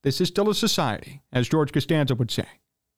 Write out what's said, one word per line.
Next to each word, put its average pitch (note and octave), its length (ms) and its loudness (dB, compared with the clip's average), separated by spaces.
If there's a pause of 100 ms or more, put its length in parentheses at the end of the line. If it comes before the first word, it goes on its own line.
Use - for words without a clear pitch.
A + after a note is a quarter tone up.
This - 180 -2
is F3+ 80 2
still G#3 220 0
a G3+ 60 0
society, C#3+ 640 -2 (100)
as B2+ 160 0
George D3+ 240 2
Costanza C#3+ 440 2
would A#2 160 -2
say. - 180 -4 (480)